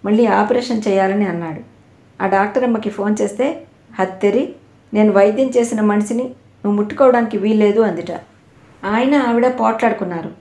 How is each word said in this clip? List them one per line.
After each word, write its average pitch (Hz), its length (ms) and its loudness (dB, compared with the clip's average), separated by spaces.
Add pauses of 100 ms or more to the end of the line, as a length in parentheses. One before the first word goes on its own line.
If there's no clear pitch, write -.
మళ్ళీ 220 220 2
ఆపరేషన్ 214 600 0
చేయాలని 196 380 0
అన్నాడు. 170 340 -6 (600)
ఆ 196 40 -2
డాక్టర్ 202 380 0
అమ్మకి 220 260 -2
ఫోన్ 208 320 -2
చేస్తే, 254 400 -4 (300)
"హత్తెరి, 202 600 -2 (400)
నేను 214 180 4
వైద్యం 214 360 4
చేసిన 233 320 -2
మనిషిని 208 420 0
నువ్వు - 500 -6
ముట్టుకోవడానికి 220 640 2
వీల్లేదు," 214 420 2
అందిట. 175 320 -2 (720)
ఆయన 240 300 0
ఆవిడ 240 320 2 (140)
పోట్లాడుకున్నారు. 202 720 -2 (100)